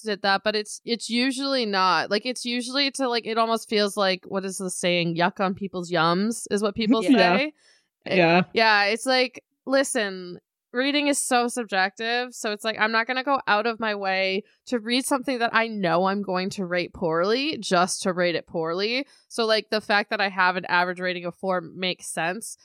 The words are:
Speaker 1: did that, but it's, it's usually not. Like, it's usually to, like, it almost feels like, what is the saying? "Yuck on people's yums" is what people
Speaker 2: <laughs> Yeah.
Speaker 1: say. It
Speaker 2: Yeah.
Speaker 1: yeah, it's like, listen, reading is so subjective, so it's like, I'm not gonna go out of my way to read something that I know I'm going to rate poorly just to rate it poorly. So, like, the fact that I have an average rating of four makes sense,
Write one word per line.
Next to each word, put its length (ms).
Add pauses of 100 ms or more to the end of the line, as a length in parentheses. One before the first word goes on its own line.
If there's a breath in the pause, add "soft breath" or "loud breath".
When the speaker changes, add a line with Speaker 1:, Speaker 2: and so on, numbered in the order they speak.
Speaker 1:
did 200
that, 200
but 120
it's, 300
it's 240
usually 560
not. 460
Like, 140
it's 200
usually 460
to, 160
like, 180
it 120
almost 320
feels 260
like, 320
what 160
is 140
the 120
saying? 460
"Yuck 240
on 160
people's 340
yums" 640
is 100
what 140
people 280
Speaker 2:
<laughs> 0
Yeah. 340
Speaker 1:
say. 160 (520)
It 120
Speaker 2:
Yeah. 240 (120)
Speaker 1:
yeah, 320
it's 200
like, 380 (220)
listen, 760 (340)
reading 340
is 100
so 300
subjective, 880
so 160
it's 140
like, 120
I'm 140
not 160
gonna 160
go 240
out 180
of 140
my 160
way 480 (220)
to 140
read 260
something 340
that 140
I 160
know 380
I'm 140
going 300
to 140
rate 280
poorly 680
just 420
to 120
rate 220
it 120
poorly. 580 (240 soft breath)
So, 160
like, 240
the 100
fact 300
that 100
I 100
have 280
an 80
average 340
rating 260
of 100
four 260
makes 460
sense, 580